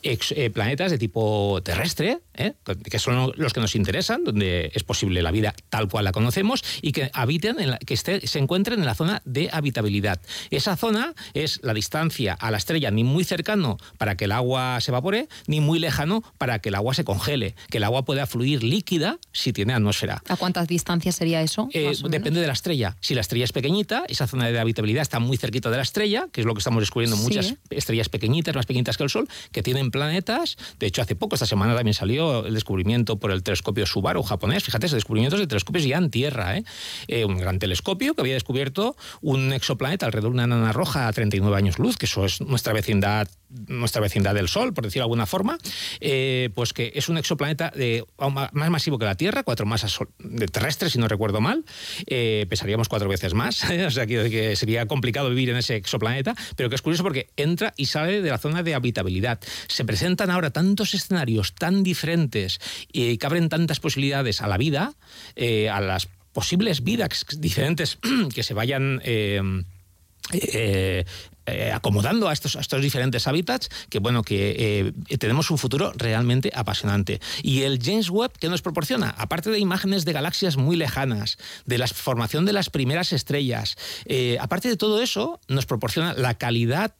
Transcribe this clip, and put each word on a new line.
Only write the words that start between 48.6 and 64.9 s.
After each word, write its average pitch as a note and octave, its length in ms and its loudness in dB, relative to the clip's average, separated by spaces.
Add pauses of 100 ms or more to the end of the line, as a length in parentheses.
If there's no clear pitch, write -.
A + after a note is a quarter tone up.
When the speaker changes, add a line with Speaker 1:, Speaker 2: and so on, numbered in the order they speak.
Speaker 1:
masivo D#3 300 2
que A2+ 60 2
la G2 100 2
Tierra, A3+ 280 0
cuatro A2+ 220 0
masas A2 260 0
sol-, - 180 -4 (100)
de A#2 280 -2
terrestres, C#3+ 460 -2
si B2 60 2
no A2+ 80 4
recuerdo G#2 340 2
mal, B3 240 2 (420)
eh, A2+ 420 0
pesaríamos G#2+ 400 0
cuatro G#2 200 0
veces F#2 240 0
más, A#2+ 300 0
<laughs> - 60 -2
¿eh? F3+ 160 0
O D3+ 60 0
sea, A#2+ 160 0
que, A2+ 220 0
que A2 260 0
sería A2+ 320 2
complicado C3 420 0
vivir B2 200 2
en A#2+ 80 0
ese A#2+ 180 0
exoplaneta, B2 600 -2 (200)
pero B2 140 0
que C3 60 -2
es B2+ 60 -2
curioso E3 220 0
porque D3 340 -2
entra E3+ 400 0
y C#3 100 -2
sale F3 340 0
de F3 80 0
la B2 80 0
zona D#3 260 -2
de D#3+ 120 0
habitabilidad. A2 640 0 (280)
Se - 180 -2
presentan F3 440 2
ahora F3+ 220 2
tantos G3 420 2
escenarios B2 640 0
tan F#3+ 280 2
diferentes D3+ 760 0 (320)
y A#2+ 260 0
que D#3 80 -4
abren E3 240 2
tantas D#3 300 0
posibilidades C#3 640 0
a G#2 60 -2
la F#2+ 100 2
vida, D#3+ 360 2 (420)